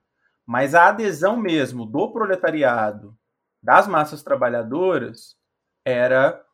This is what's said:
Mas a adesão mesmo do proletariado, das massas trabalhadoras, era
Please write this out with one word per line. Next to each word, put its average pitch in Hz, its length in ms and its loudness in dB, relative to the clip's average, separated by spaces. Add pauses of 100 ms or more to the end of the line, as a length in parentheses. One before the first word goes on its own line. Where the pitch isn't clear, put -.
(440)
Mas 135 300 -2
a 170 140 8
adesão 208 480 0
mesmo 143 500 -4
do 147 240 -4
proletariado, 151 1080 -2 (460)
das 151 240 4
massas 156 360 -4
trabalhadoras, 123 1160 -4 (480)
era 127 580 0 (120)